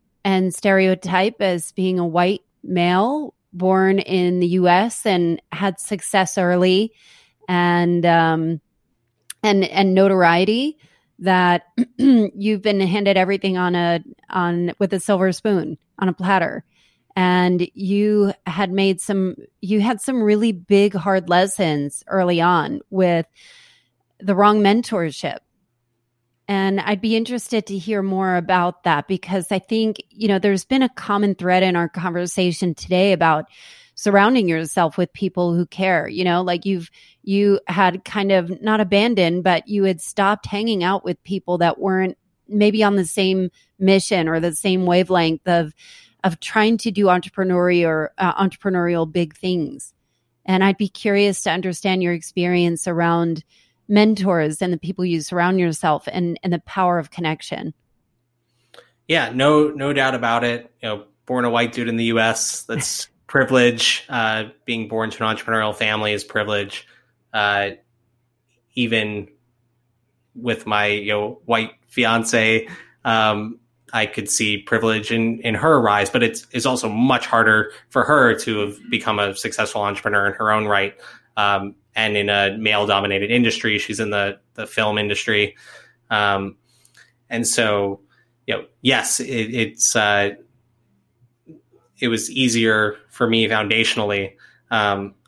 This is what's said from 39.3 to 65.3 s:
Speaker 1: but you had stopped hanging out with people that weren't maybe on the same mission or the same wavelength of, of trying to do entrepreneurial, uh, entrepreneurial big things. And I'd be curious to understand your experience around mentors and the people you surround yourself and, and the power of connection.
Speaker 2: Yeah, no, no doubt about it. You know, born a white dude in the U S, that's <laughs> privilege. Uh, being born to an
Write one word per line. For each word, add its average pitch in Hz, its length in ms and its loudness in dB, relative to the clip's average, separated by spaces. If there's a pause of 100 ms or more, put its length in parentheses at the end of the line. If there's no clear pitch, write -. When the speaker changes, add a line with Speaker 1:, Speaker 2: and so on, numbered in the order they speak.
Speaker 1:
but 175 240 0
you 202 180 0
had 180 160 0
stopped 202 440 -2
hanging 208 380 -2
out 190 200 0
with - 200 -6
people 180 340 -4
that 170 220 0
weren't 185 380 -2 (300)
maybe 208 360 2
on 202 140 2
the 185 80 2
same 190 440 0 (300)
mission 190 480 2
or 160 120 0
the 165 160 -2
same 185 300 0
wavelength 175 640 2
of, 170 260 0 (500)
of 170 160 -2
trying 220 380 2
to 220 140 -4
do 202 140 0
entrepreneurial, 180 1040 2 (100)
uh, 185 160 0
entrepreneurial 175 760 -2
big 165 240 -2
things. - 600 -6 (500)
And 190 180 2
I'd 196 140 4
be 202 120 -4
curious 202 540 0
to 196 60 -2
understand 185 540 -2
your 175 100 0
experience 175 760 -2
around 170 560 0 (440)
mentors 196 720 2
and 185 100 -2
the 170 60 -2
people 180 260 -8
you 170 160 -2
surround 180 400 0
yourself 160 500 0
and, 175 340 -4
and 180 100 0
the 165 60 -2
power 180 380 -2
of 156 140 -6
connection. 156 640 -6 (1300)
Speaker 2:
Yeah, 143 280 0
no, 147 360 4
no 143 220 -4
doubt 131 240 0
about 120 300 0
it. 120 260 -4 (100)
You 120 60 -8
know, 104 160 -8 (220)
born 123 180 -2
a 120 60 0
white 117 240 0
dude 120 160 -6
in 117 80 -4
the 117 80 -2
U 113 140 0
S, - 440 -2
that's - 540 -8
<laughs> - 100 -20
privilege. 123 800 2
Uh, 110 380 -2 (180)
being 113 240 -6
born 110 220 -4
to 110 160 -6
an 110 100 0